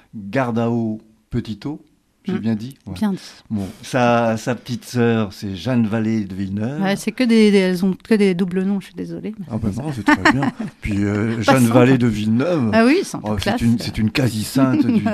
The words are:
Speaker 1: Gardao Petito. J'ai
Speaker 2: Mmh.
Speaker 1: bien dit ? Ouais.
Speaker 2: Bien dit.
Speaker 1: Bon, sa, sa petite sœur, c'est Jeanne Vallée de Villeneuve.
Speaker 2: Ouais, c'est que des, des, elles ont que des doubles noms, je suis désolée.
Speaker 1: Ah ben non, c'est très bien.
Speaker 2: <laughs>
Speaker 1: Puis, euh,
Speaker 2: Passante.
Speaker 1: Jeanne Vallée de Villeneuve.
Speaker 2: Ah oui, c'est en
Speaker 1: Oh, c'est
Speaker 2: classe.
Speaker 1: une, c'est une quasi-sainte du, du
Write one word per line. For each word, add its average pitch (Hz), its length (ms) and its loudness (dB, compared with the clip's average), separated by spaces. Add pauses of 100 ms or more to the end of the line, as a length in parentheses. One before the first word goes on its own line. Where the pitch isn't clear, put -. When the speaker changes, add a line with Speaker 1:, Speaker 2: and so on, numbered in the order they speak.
(160)
Speaker 1:
Gardao 117 840 -2 (300)
Petito. 120 520 -8 (460)
J'ai 185 60 -2
Speaker 2:
Mmh. 185 60 -2
Speaker 1:
bien 110 160 -2
dit ? 120 200 -10 (120)
Ouais. 95 80 -10
Speaker 2:
Bien 202 180 -2
dit. 175 60 -6 (320)
Speaker 1:
Bon, 98 160 -4 (160)
sa, 120 540 2
sa 120 180 -4
petite 113 280 -8
sœur, 117 480 0
c'est 95 240 -8
Jeanne 117 300 0
Vallée 110 400 -2
de 98 80 -10
Villeneuve. 101 480 -4
Speaker 2:
Ouais, 190 140 0
c'est - 160 -6
que - 120 0
des, 220 280 6
des, 202 80 6
elles 185 260 2
ont 190 80 2
que - 220 0
des 202 180 4
doubles 185 300 -2
noms, 196 160 -2
je 175 80 -12
suis - 80 -20
désolée. 175 400 -10 (160)
Speaker 1:
Ah 110 100 -4
ben - 160 -2
non, 151 160 -6
c'est 113 100 -8
très - 300 2
bien. 139 180 0 (140)
Speaker 2:
<laughs> - 160 -14
Speaker 1:
Puis, 101 240 -2
euh, 104 320 0
Speaker 2:
Passante. 113 60 -2 (180)
Speaker 1:
Jeanne 120 60 4
Vallée 123 320 4
de 120 80 2
Villeneuve. 113 680 0
Speaker 2:
Ah 113 100 4
oui, 294 200 4
c'est - 140 -10
en 117 80 -10
Speaker 1:
Oh, 107 120 -2
c'est 98 60 -2
Speaker 2:
classe. - 180 -2
Speaker 1:
une, 117 160 2
c'est - 220 -6
une 110 100 2
quasi-sainte 131 800 0
du, 220 140 2
du - 120 0